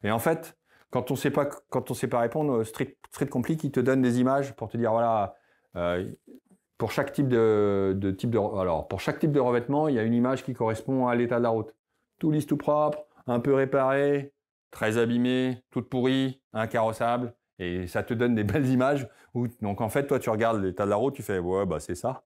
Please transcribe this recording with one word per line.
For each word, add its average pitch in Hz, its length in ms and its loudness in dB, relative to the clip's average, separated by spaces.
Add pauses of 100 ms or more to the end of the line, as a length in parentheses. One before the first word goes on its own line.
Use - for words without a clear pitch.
Et 104 60 0
en 113 80 2
fait, 160 380 -2 (340)
quand 123 200 -4
on 135 60 0
sait 143 140 0
pas, 143 160 0 (240)
quand 127 200 -4
on 123 40 -2
sait 123 140 -4
pas 120 120 0
répondre, 143 380 0
euh, 113 60 0
Street, - 320 -8 (140)
Street - 180 -4
Complete, 156 360 -2
il 139 60 -2
te 131 100 0
donne 131 220 2
des 123 180 2
images 131 360 2
pour 110 120 -10
te - 80 -8
dire, 117 140 0
voilà, 113 440 0 (420)
euh, 87 300 -2 (680)
pour 113 160 -4
chaque - 200 -2
type 139 160 0
de, 104 680 4
de 98 140 0
type 98 200 -4
de, 113 80 2
alors, 92 500 0
pour 95 120 -6
chaque 147 180 -2
type 156 140 0
de 143 80 2
revêtement, 123 480 0
il 139 60 0
y 117 40 0
a 107 40 0
une 113 100 0
image 127 320 0
qui 131 80 -6
correspond 123 560 0
à 120 60 2
l'état 120 240 0
de 120 40 2
la 120 60 2
route. 110 260 -2 (440)
Tout 160 120 0
lisse, 151 160 0
tout 147 120 0
propre, 151 480 0 (200)
un 120 140 0
peu 139 140 2
réparé, 139 800 2 (360)
très 110 280 0
abîmé, 123 720 2
toute - 180 -6
pourrie, 131 540 0 (100)
incarrossable. 113 840 -2 (240)
Et 90 280 -4
ça 104 160 -2
te 127 120 -4
donne 120 200 2
des 107 100 2
<laughs> - 0 -
belles 131 240 2
images. 131 400 2 (260)
Où, 123 120 0 (160)
donc 101 180 -4
en 113 80 0
fait, 143 180 0
toi, 139 120 2
tu - 120 -2
regardes 110 320 2
l'état 95 220 -2
de 101 60 0
la 101 60 2
route, 135 180 0
tu 127 80 -12
fais, « 101 180 -4
Ouais, 92 260 0
bah 78 140 -2
c'est 90 140 -8
ça. » 127 320 -6